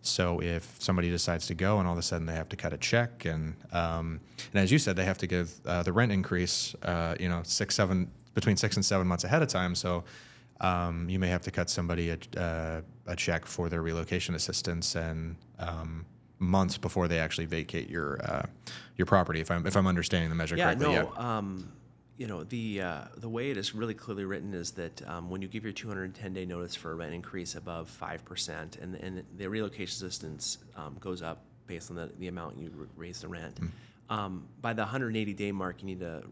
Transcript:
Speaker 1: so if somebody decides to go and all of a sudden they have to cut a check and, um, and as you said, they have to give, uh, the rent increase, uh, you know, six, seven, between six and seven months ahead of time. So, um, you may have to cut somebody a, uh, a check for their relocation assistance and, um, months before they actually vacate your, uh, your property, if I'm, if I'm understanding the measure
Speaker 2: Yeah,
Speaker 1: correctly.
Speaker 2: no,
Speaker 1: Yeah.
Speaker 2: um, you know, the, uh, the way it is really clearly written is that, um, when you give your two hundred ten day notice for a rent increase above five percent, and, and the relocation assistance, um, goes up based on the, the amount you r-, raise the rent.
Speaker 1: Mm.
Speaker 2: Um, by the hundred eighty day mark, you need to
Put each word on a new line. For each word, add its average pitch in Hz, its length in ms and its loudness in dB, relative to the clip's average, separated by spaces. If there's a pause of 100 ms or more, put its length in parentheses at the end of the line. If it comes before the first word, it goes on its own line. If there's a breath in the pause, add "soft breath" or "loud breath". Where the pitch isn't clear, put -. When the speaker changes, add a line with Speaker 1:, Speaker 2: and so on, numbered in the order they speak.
Speaker 1:
so 87 400 4
if 85 380 -2
somebody 87 320 4
decides 85 380 2
to 87 60 -2
go 98 240 4
and 92 80 4
all 87 60 2
of 85 60 0
a 85 40 0
sudden 82 240 0
they 82 80 -2
have 80 160 -2
to - 60 -6
cut 76 160 -2
a 71 60 -6
check 120 480 2
and, 78 280 0 (180)
um, 82 480 0 (340 loud breath)
and 98 80 8
as 95 100 8
you 151 60 10
said, 101 180 4
they 92 80 4
have 92 140 2
to - 80 -2
give, 87 260 2 (140)
uh, 87 160 2
the 90 100 2
rent 113 200 6
increase, 90 720 2
uh, 85 380 2
you 92 80 0
know, 85 140 0
six, - 320 0
seven, 92 340 4 (260)
between 107 220 4
six 104 200 2
and 98 80 4
seven 92 220 4
months 90 180 2
ahead 143 180 6
of 143 60 2
time. 90 260 2
So, 87 300 0 (560 loud breath)
um, 87 500 2
you 92 80 2
may 92 100 4
have 87 140 4
to - 80 -4
cut - 180 0
somebody 85 420 2
a, 80 80 -2 (220)
uh, 80 400 0 (260)
a 87 100 -2
check 85 280 2
for 87 240 -2
their 82 140 0
relocation 82 540 0
assistance - 600 0
and, 82 400 -4 (220)
um, 80 480 -6 (320)
months 92 380 4
before 87 320 2
they 82 100 4
actually 80 280 0
vacate 80 420 -4
your, 73 340 -2
uh, - 240 -2 (500 loud breath)
your 92 100 4
property, 82 340 6
if 80 100 -2
I'm, 85 160 2
if - 80 2
I'm 98 120 8
understanding 85 420 4
the 80 80 0
measure 80 180 0
Speaker 2:
Yeah, 175 200 4
Speaker 1:
correctly. 143 200 4
Speaker 2:
no, - 220 2
Speaker 1:
Yeah. 117 220 -2
Speaker 2:
um, 95 340 -6 (460)
you 123 80 -6
know, 92 180 -4
the, 107 380 -4
uh, 85 180 -2 (160)
the 113 120 -10
way 117 220 -2
it 127 60 -2
is 98 180 -4
really 110 200 -2
clearly 101 320 -6
written 95 260 -4
is 85 200 -6
that, 85 360 -8
um, 87 220 -6
when 95 100 -4
you 95 80 -8
give 107 160 -8
your 107 80 -6
two 110 160 -8
hundred 92 260 -6
ten 98 200 -8
day 92 100 -4
notice 87 300 -6
for 80 180 -8
a - 20 -4
rent 82 200 -6
increase 87 400 -8
above 82 340 -8
five 82 360 -10
percent, 82 580 -8
and, 90 140 -8
and 92 260 -8 (160)
the 98 100 -6
relocation 104 460 -4
assistance, 80 640 -8 (180)
um, 76 240 -10
goes 90 220 -6
up 82 200 -8 (240)
based 87 240 -10
on 87 60 -10
the, 85 220 -8
the 90 100 -6
amount 85 300 -8
you 80 200 -10
r-, 76 80 -12 (100)
raise 87 260 -12
the 80 60 -10
rent. 82 320 -10
Speaker 1:
Mm. 85 80 -4 (460 loud breath)
Speaker 2:
Um, 92 340 -4 (120)
by 117 140 0
the 110 100 0
hundred 117 320 -2
eighty 104 180 0
day 101 180 -2
mark, 92 280 -4
you 98 60 -10
need 92 140 -6
to 82 320 -6